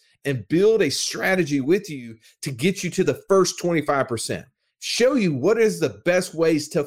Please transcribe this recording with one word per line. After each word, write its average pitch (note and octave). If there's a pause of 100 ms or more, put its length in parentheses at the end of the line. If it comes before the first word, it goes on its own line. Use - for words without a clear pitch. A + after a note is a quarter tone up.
(260)
and C3
build G3+
a C#3+
strategy F3+
with D#3
you A#2+ (240)
to D3
get D3+
you F3+
to F#3+
the -
first F#3+
twenty-five D3
percent. A2 (360)
Show C4
you F#3+
what D#3
is G3+
the D3+
best F3+
ways D#3+
to D3